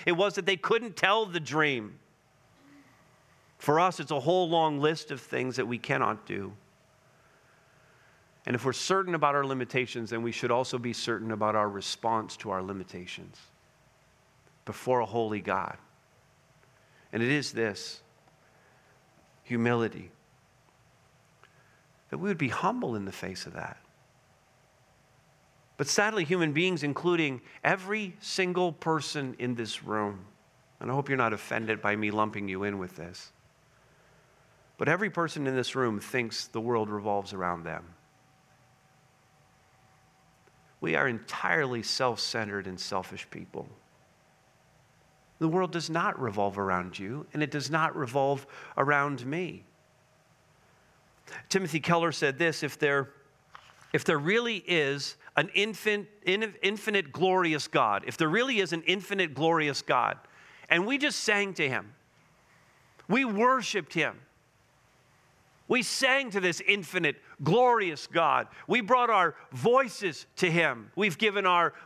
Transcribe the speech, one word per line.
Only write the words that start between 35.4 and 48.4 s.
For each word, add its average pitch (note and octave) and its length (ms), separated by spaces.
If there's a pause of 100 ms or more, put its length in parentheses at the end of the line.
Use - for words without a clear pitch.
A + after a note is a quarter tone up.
in C3 80
this B2 200
room A#2 260
thinks A#2 460
the A2+ 140
world A2+ 280
revolves G2+ 460
around F2 300
them. E2 200 (3000)
We D#3+ 140
are C#3+ 140
entirely B2 760
self-centered G#2 840
and F#2 140
selfish - 480
people. - 400 (1700)
The D#3+ 80
world F3+ 240
does D#3+ 180
not F3 300
revolve G2+ 380
around F2+ 400
you, A2 340
and D3+ 100
it D3 80
does C#3 200
not D#3+ 260
revolve C3+ 500 (300)